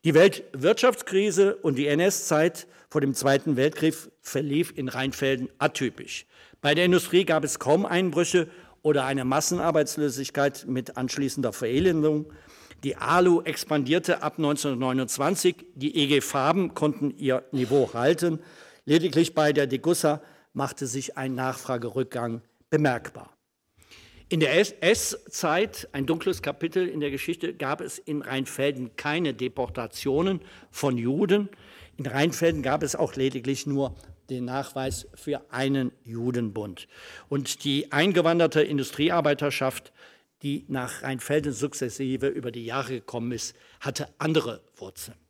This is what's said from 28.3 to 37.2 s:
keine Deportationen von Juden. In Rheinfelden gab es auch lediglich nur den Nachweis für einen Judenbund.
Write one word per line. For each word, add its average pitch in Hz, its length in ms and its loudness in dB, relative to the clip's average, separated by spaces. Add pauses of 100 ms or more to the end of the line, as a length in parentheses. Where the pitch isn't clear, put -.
keine 151 380 -2
Deportationen 131 1040 -2 (320)
von 131 260 0
Juden. 190 500 2 (480)
In 127 100 -8
Rheinfelden 156 540 0
gab 135 220 0
es 139 140 -4
auch - 180 -2
lediglich 131 540 -2
nur 139 260 -2 (340)
den 123 180 -6
Nachweis 131 680 -6
für - 380 -8
einen 135 400 0 (100)
Judenbund. 113 840 -6 (400)